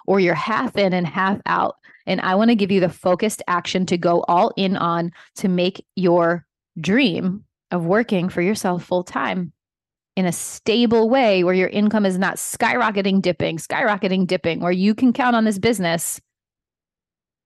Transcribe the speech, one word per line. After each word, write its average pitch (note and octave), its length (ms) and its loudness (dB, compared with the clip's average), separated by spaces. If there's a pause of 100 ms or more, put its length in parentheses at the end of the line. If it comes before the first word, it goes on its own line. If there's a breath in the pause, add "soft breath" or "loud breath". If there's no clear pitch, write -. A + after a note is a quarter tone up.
or G3 120 4
you're F3 140 4
half A3 420 -4
in G3 160 2
and F3+ 160 0
half F#3+ 380 -2
out. F3 300 -2 (300 soft breath)
And F#3 160 -2
I F#3 140 0
wanna A3+ 200 4
give G3 160 0
you G3 80 4
the F3+ 80 4
focused F3+ 640 -2
action F3+ 380 -2
to F3+ 100 0
go E3+ 320 2
all F3+ 260 2
in F#3+ 220 -2
on E3+ 340 -2 (240 loud breath)
to G3 140 -2
make F3+ 360 -2 (120)
your E3+ 480 2 (340)
dream F#3+ 640 0 (260)
of F3 160 -4
working F#3+ 440 0
for F3 120 -4
yourself F3+ 440 -2
full F3+ 180 -2
time F#3 480 -6 (640)
in F#3+ 100 0
a F3 60 0
stable A3+ 760 0
way A3 340 4
where F3+ 100 2
your F#3 140 2
income G#3 380 0
is F#3 120 0
not F#3 200 -2
skyrocketing, G#3 840 0
dipping, E3+ 360 -2
skyrocketing, F#3+ 680 -2
dipping, E3+ 360 -2
where F3 100 0
you F#3+ 240 2
can B3 160 2
count B3 240 0
on A3+ 80 2
this G#3+ 160 0
business. F3+ 600 -2 (1200)